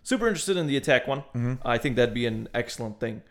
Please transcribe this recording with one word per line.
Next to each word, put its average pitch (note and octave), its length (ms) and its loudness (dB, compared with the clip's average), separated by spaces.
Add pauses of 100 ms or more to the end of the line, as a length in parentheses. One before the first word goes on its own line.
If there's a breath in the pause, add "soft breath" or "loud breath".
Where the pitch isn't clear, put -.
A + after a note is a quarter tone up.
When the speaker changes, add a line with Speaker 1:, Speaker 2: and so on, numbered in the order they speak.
Speaker 1:
Super A#3 260 0
interested F#3+ 280 0
in E3 100 0
the C#3 100 2
attack C3+ 300 2
one. C#3 140 -2 (140)
Speaker 2:
Mm-hmm. B2 200 0 (100)
Speaker 1:
I A#2+ 140 2
think B2+ 180 0
that'd A#2+ 180 4
be A#2+ 120 0
an A2 280 -4
excellent A#2 460 -6
thing A#2 300 -4